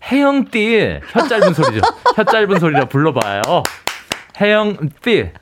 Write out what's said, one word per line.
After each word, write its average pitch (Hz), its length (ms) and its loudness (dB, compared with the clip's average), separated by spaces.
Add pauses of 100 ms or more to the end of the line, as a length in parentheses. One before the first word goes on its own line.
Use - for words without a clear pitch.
혜영띠, 226 960 0 (120)
혀 302 160 0
짧은 214 260 2
소리죠. 143 280 0 (340)
혀 220 80 0
짧은 208 360 2
소리라 151 260 0
불러봐요. 123 560 -2 (1000)
혜영씨. 208 920 0 (100)